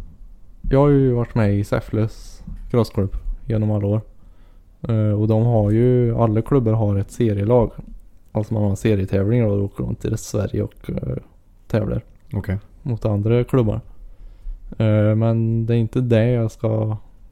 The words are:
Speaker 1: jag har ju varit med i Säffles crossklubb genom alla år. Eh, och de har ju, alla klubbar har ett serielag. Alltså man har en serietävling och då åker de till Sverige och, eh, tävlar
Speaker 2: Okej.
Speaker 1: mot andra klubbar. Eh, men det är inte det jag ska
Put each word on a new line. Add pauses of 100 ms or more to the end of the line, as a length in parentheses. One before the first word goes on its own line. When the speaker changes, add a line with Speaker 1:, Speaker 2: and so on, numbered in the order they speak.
(680)
Speaker 1:
jag
har
ju
varit
med
i
Säffles (280)
crossklubb (300)
genom
alla
år. (880)
Eh, (260)
och
de
har
ju,
alla
klubbar
har
ett
serielag. (600)
Alltså
man
har
en
serietävling
och
då
åker
de
till
Sverige
och,
eh, (500)
tävlar (320)
Speaker 2:
Okej. (240)
Speaker 1:
mot
andra
klubbar. (960)
Eh,
men
det
är
inte
det
jag
ska (340)